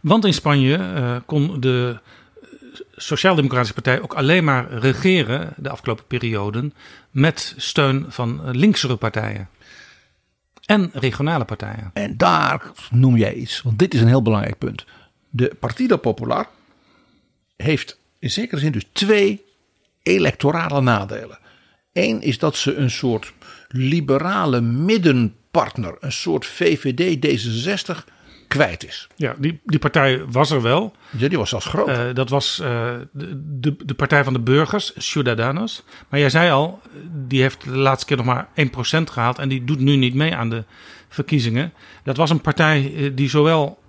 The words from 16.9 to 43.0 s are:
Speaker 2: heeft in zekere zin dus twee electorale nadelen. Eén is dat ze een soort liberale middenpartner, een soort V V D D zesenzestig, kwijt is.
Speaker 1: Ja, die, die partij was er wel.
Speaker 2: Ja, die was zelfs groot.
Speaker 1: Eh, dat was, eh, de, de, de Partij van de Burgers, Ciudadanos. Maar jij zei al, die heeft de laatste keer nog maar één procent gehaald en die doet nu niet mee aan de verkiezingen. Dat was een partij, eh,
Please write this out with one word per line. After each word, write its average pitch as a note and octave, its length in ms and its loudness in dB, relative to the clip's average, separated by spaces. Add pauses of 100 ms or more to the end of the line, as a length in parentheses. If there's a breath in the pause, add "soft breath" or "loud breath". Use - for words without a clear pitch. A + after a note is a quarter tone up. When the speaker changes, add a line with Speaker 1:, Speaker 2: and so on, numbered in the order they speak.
Speaker 2:
heeft - 420 -2 (200)
in - 120 -6
zekere G3 300 -4
zin D3 120 0
dus G#2 200 -4
twee G3+ 520 2 (580)
electorale D#3+ 800 0
nadelen. A2 580 -2 (540 soft breath)
Eén G#3+ 300 -2
is A#2+ 160 0
dat D#3 180 -2
ze - 180 -2
een C3+ 160 0
soort A#2 420 -2 (360 loud breath)
liberale C#3+ 920 0
middenpartner, B2 1400 0
een C3 120 -8
soort - 340 -4
V E3 340 0
V C3 140 -2
D E3 280 0
D - 20 -4
zesenzestig, C#3 840 -4 (420 soft breath)
kwijt A2+ 360 0
is. - 220 -16 (100)
Speaker 1:
Ja, B2+ 220 -4
die, D3+ 260 -4
die D3+ 140 2
partij C3+ 480 2
was C3 240 2
er C#3 120 2
wel. D#3+ 320 2 (160 loud breath)
Speaker 2:
Ja, B2+ 180 0
die F3 100 0
was A2 100 0
zelfs - 180 -4
groot. - 220 0
Speaker 1:
Eh, B2 160 0 (100)
dat B2+ 140 -2
was, C#3 320 -2
eh, A#2+ 340 -2 (180)
de, C#3+ 300 -10 (180)
de, C#3 240 0
de C#3+ 100 -6
Partij C#3+ 300 2
van C3 80 -2
de B2+ 60 0
Burgers, C#3+ 580 0
Ciudadanos. C3+ 840 -2 (260 loud breath)
Maar C#3+ 120 -2
jij C#3+ 100 4
zei E3 200 4
al, D#3 300 0 (320)
die C3+ 280 -2
heeft C3 240 0
de C3 120 -6
laatste C3 300 0
keer C#3+ 100 0
nog A#2+ 100 -2
maar B2 280 -2
één C#3 160 0
procent D3+ 400 -2
gehaald A#2+ 280 -2
en C#3 100 -4
die C3 160 -4
doet C#3 140 0
nu C#3 180 4
niet B2+ 180 2
mee D#3 200 0
aan A#2 160 -2
de A2+ 140 -4 (440 loud breath)
verkiezingen. C#3 640 0 (320 loud breath)
Dat C3+ 120 -2
was D#3 140 2
een E3 100 2
partij, D3+ 540 0
eh, C#3+ 200 -2